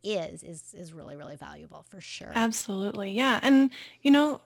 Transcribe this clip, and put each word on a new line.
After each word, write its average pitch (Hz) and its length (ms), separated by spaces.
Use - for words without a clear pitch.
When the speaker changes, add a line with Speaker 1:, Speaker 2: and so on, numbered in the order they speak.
Speaker 1:
is, 190 400
is, - 300
is 170 180
really, 156 240
really 147 200
valuable 151 520
for 190 140
sure. - 320
Speaker 2:
Absolutely. 202 800
Yeah. 247 300
And, 269 280
you 285 80
know, 294 360